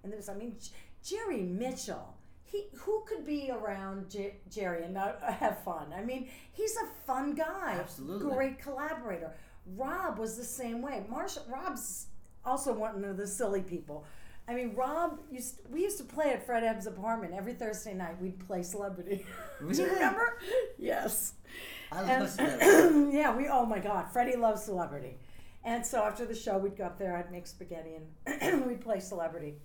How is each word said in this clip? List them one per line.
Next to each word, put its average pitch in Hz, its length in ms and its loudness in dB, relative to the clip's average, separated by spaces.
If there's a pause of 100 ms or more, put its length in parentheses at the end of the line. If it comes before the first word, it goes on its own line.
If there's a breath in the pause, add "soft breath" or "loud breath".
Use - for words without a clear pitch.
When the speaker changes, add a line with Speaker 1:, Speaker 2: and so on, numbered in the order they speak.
Speaker 1:
And 196 80 -6
there's, 214 160 -10
I 196 60 -8
mean, 214 260 -8
J-, - 560 -12
Jerry 392 260 -2
Mitchell, 190 720 -4 (280 soft breath)
he, 403 220 -6 (100)
who 440 320 -2
could 349 180 -4
be 285 260 -2
around 196 580 -4
J-, 202 260 -6 (160)
Jerry 175 320 -2
and 175 100 -6
not 196 300 -2
have 196 400 0
fun? 156 320 -4
I 196 80 -6
mean, 254 260 -4 (220 loud breath)
he's 440 240 -2
a 453 100 -2 (200)
fun 269 300 0
guy. 330 440 0
Speaker 2:
Absolutely. 180 540 -4
Speaker 1:
Great 269 260 2
collaborator. 247 760 -4 (440 loud breath)
Rob 302 400 -2
was 226 180 -2
the 240 80 -8
same 233 380 -4
way. 247 280 -4
Marsh-, 330 280 -4 (120)
Rob's 269 580 -4 (380)
also 262 280 2
one 214 320 0
of 196 120 -2
the 202 100 -2
silly 196 340 2
people. 151 440 -6 (440 loud breath)
I 240 40 -2
mean, 240 220 -2
Rob 294 440 2 (100)
used, 247 300 -8 (100)
we 294 120 0
used 403 160 2
to - 80 -8
play 302 260 2
at - 140 0
Fred 233 180 2
Ebb's 214 240 0
apartment 202 480 -2
every 196 180 -4
Thursday 214 400 -4
night. 180 280 -4
We'd 185 260 -4
play 180 160 -2
Celebrity. 190 600 -4 (180)
<laughs> - 160 -12
Do 143 60 -8
you 165 40 -4 (140)
Speaker 2:
Really? 349 60 4
Speaker 1:
remember? 381 480 4 (400 loud breath)
Yes. - 560 0 (580 loud breath)
Speaker 2:
I 175 100 -4
love 190 80 0
Speaker 1:
And - 200 6
Speaker 2:
Celebrity. 294 880 10
Speaker 1:
<clears throat> - 0 -
yeah, 277 180 6
we, 277 140 0
oh 254 160 6
my 214 140 2
God, 196 340 0
Freddie 247 240 4
loves 220 260 4
Celebrity. 143 540 -4 (480 soft breath)
And 233 200 0
so 240 180 2
after 214 220 0
the 226 100 -4
show, 202 220 0
we'd 196 200 0
go 196 80 -4
up 175 120 -6
there, 185 200 0
I'd 175 120 -4
make 175 160 -8
spaghetti, 160 500 -10 (300)
and 294 400 2
<clears throat> - 20 0
we'd 240 120 -2
play 208 220 0
Celebrity. 160 640 -4